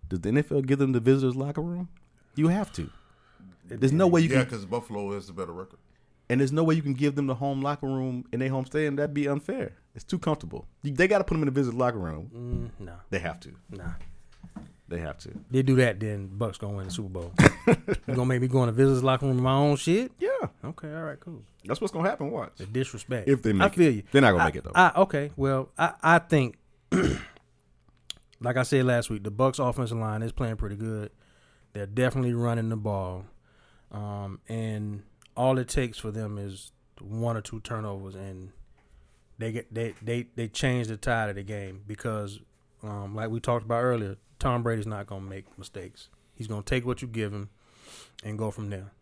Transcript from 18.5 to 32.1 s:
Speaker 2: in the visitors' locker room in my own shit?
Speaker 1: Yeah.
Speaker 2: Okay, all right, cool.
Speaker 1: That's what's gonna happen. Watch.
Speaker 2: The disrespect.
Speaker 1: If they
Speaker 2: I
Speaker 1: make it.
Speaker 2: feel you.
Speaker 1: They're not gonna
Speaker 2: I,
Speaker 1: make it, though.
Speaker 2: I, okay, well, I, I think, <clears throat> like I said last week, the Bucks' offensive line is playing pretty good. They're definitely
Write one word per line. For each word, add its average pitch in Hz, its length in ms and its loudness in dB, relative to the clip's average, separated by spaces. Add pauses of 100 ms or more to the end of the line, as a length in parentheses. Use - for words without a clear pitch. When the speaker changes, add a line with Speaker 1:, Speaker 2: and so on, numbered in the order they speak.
Speaker 2:
in 120 40 4
the 113 60 0
visitors' 131 300 6
locker 131 220 2
room 131 120 2
in 123 60 2
my 131 100 4
own 143 220 4
shit? 196 440 0
Speaker 1:
Yeah. 403 100 0 (340)
Speaker 2:
Okay, 151 300 -10
all 160 100 -8
right, 147 160 -10
cool. 135 240 -16 (220)
Speaker 1:
That's - 160 -4
what's 208 100 -4
gonna 165 180 0
happen. 151 220 -4
Watch. - 240 -8
Speaker 2:
The 98 100 -14
disrespect. 120 600 -4
Speaker 1:
If 135 140 6
they 113 80 2
Speaker 2:
I 104 40 4
Speaker 1:
make 98 200 6
it. - 20 -8
Speaker 2:
feel 165 160 8
you. 104 120 -2 (100)
Speaker 1:
They're 139 80 10
not 117 100 10
gonna 85 120 6
Speaker 2:
I, 80 40 6
Speaker 1:
make 69 80 0
it, 64 80 -10
though. - 100 -10
Speaker 2:
I, 180 180 8 (100)
okay, 147 340 0
well, 135 420 0
I, 160 240 2
I 165 180 8
think, 143 360 2 (200)
<clears throat> - 160 -10 (1500)
like 120 180 0
I 127 60 2
said 131 220 4
last 120 240 2
week, 107 140 -4
the 107 80 -4
Bucks' 127 280 2
offensive 120 380 -2
line 110 240 -2
is 117 100 -4
playing 113 260 -4
pretty 104 200 -6
good. 107 340 -6 (640)
They're 104 120 -6
definitely 123 480 0